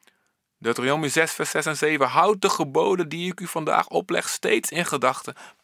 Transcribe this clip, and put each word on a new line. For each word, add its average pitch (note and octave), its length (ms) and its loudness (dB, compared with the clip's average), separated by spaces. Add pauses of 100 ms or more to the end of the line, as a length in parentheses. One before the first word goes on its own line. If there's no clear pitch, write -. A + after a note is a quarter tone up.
(580)
Deuteronomium C3 520 0
zes, D#3+ 220 0
vers - 180 -4
zes D#3 160 -2
en D#3 120 -2
zeven. D3+ 300 2
"Houd F3+ 340 2
de G3 80 4
geboden E3+ 600 2
die E3+ 220 -4
ik F3 80 -10
u F3 80 -10
vandaag - 400 0
opleg - 420 -2
steeds - 400 0
in E3 160 -2
gedachten. C3 500 -2 (280)